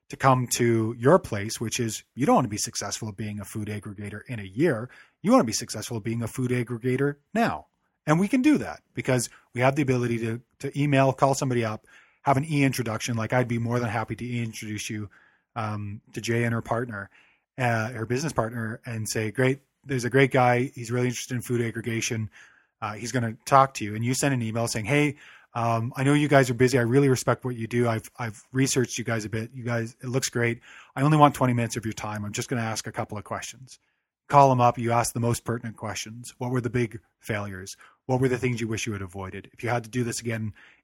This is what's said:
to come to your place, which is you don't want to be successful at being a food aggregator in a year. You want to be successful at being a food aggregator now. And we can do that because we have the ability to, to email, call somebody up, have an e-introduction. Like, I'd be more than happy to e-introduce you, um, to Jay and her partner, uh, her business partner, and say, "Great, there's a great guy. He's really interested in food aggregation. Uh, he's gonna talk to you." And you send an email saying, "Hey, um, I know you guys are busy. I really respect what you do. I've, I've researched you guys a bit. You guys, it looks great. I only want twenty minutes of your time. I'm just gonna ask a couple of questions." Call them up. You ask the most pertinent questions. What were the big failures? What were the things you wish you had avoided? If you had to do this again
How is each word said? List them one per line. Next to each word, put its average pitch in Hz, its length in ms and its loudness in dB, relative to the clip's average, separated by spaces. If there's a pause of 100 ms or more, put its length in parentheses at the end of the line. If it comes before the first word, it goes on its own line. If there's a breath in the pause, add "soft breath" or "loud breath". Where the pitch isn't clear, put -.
to 151 80 -12
come 127 300 4
to 117 520 2
your 139 200 6
place, 107 420 -4
which 110 180 -6
is 113 240 -4 (120)
you 127 120 -2
don't 247 80 4
want 175 120 4
to 101 40 -6
be 104 60 -6
successful 110 520 -8
at 101 80 -12
being 104 240 -8
a 98 40 -10
food 104 240 -10
aggregator 104 580 -10
in 113 140 -10
a 101 40 -12
year. 117 440 -2 (340 loud breath)
You 185 80 0
want 254 120 6
to 135 40 2
be 107 60 -2
successful 113 460 -6
at 101 40 -8
being 113 200 -4
a 113 40 -4
food 123 240 -4
aggregator 123 680 -2 (160)
now. 156 340 -2 (400)
And 151 120 4
we 196 80 2
can 254 160 2
do 294 160 6
that 85 240 -6 (120)
because 127 360 0 (240 soft breath)
we 120 60 -2
have 135 160 4
the 151 60 2
ability 123 360 0
to, 113 220 -4 (180)
to - 220 -6
email, 135 320 4
call 135 220 4
somebody 123 300 0
up, 110 220 -6 (360 soft breath)
have 139 140 4
an 135 80 0
e-introduction. 127 720 0
Like, 110 160 -4
I'd 127 160 2
be 117 100 -2
more 117 200 -2
than 120 100 -2
happy 110 280 -4
to 117 80 -10
e-introduce 113 680 -8
you, 104 180 -8 (480 soft breath)
um, 104 440 -6 (120)
to - 80 -8
Jay 117 240 0
and 117 80 0
her 113 100 -2
partner, 113 480 -6 (460 soft breath)
uh, 117 340 0
her 113 160 -6
business 135 260 -2
partner, 113 520 -4
and 113 240 -8
say, 110 220 -2
"Great, 131 300 2 (240)
there's 131 200 -4
a 120 60 0
great 135 220 4
guy. 123 420 4
He's 117 160 -10
really 123 180 0
interested 123 260 -6
in 117 80 -4
food 120 180 -2
aggregation. 113 720 -4 (520 soft breath)
Uh, 107 120 -6
he's 110 180 -10
gonna 117 320 -2
talk 135 300 6
to - 100 -8
you." 104 100 -6
And 110 100 -4
you 123 100 0
send 139 200 2
an 120 80 0
email 113 240 -2
saying, 110 200 -4
"Hey, 143 300 2 (380 loud breath)
um, 117 420 0
I 135 60 0
know 143 120 6
you 147 120 4
guys 135 240 6
are 123 40 0
busy. 123 220 4
I 120 60 6
really 131 260 4
respect 127 360 2
what 127 100 -4
you 113 140 -6
do. 120 200 2
I've, 110 300 -2
I've 110 320 -8
researched 131 480 0
you 117 60 -6
guys 113 200 -4
a 110 40 -8
bit. 110 260 -6
You 131 80 -14
guys, 117 400 -4
it 131 60 -10
looks 127 200 -2
great. 117 300 0 (380 loud breath)
I 135 60 0
only 151 140 6
want 147 200 8
twenty 127 160 2
minutes 117 240 -2
of 113 100 -6
your 110 60 -4
time. 107 320 -8
I'm 104 80 -8
just 117 160 -6
gonna 120 140 -4
ask 110 260 -6
a 107 40 -12
couple 107 240 -8
of 101 60 -10
questions." 120 560 -12 (480)
Call 143 220 8
them 127 120 4
up. 120 180 4
You 117 120 -2
ask 117 220 0
the 120 80 -4
most 117 240 0
pertinent 117 320 -8
questions. 110 600 -12
What 123 120 -6
were 127 120 0
the 120 80 -4
big 117 280 -2 (220)
failures? 101 560 -8 (300 soft breath)
What 127 140 2
were 135 80 2
the 123 100 0
things 123 220 -2
you 117 60 -4
wish 107 200 -4
you 110 80 -4
had 98 80 -8
avoided? 95 500 -12
If - 100 -20
you 117 60 -4
had 117 160 -2
to 110 60 -18
do 123 120 -2
this 113 180 -4
again 110 340 -6 (300 soft breath)